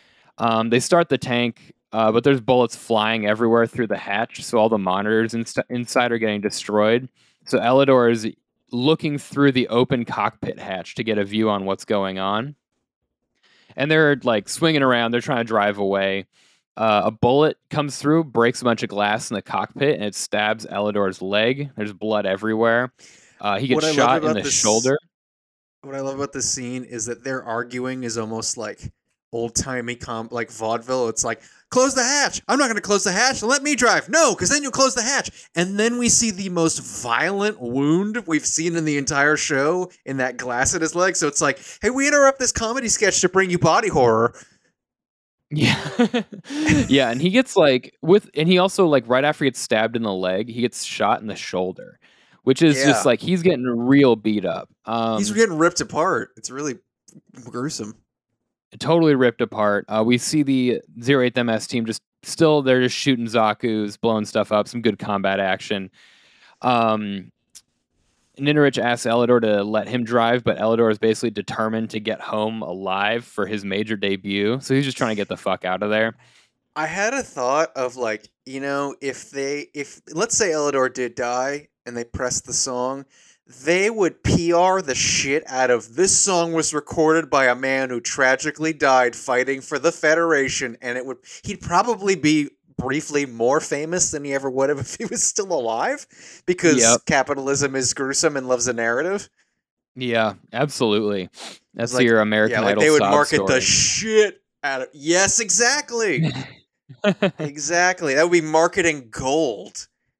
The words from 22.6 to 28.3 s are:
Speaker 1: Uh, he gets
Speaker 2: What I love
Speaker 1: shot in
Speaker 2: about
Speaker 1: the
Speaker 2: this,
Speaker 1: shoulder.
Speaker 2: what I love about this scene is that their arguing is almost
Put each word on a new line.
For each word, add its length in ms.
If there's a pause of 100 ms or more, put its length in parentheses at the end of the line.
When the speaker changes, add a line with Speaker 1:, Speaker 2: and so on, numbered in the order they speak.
Speaker 1:
Uh, 160
he 80
gets 100
Speaker 2:
What 80
I 40
love 80
Speaker 1:
shot 220
in 60
Speaker 2:
about 120
Speaker 1:
the 80
Speaker 2:
this, 140
Speaker 1:
shoulder. 380 (840)
Speaker 2:
what 120
I 60
love 140
about 180
this 160
scene 360
is 220
that 180
their 200
arguing 600
is 120
almost 400